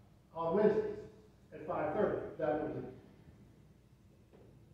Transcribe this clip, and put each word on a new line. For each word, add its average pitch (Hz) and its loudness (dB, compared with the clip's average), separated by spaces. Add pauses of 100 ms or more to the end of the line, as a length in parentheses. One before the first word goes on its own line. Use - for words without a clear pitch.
(340)
on 165 0
Wednesdays - 4 (580)
at 156 -12
five - -2
thirty, - 2 (160)
that 156 0
would 131 -4
be. - -10 (1900)